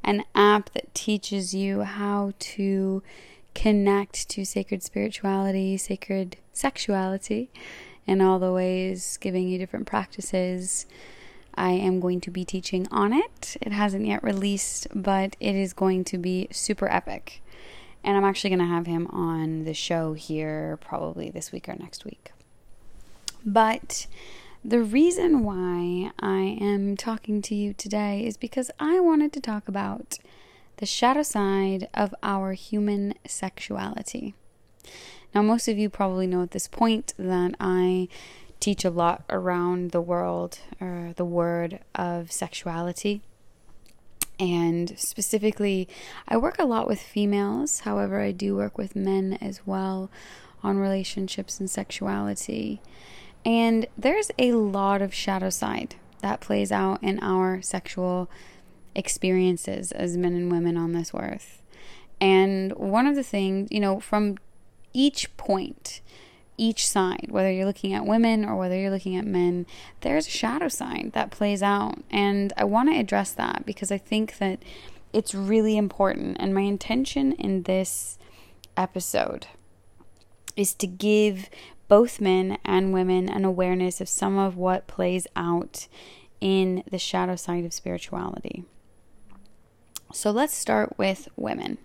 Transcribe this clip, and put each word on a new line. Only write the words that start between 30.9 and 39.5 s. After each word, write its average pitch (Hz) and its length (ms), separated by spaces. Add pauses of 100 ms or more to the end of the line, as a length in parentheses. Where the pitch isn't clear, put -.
side 196 680
of 202 300
our 190 320
human 208 600 (120)
sexuality. 202 1080 (1000)
Now, 208 80
most 226 260
of 208 100
you 208 120
probably 185 360
know 180 160
at 175 100
this 190 140
point - 520
that 185 420
I 185 480 (520)
teach - 240
a 185 60
lot 170 400
around 180 600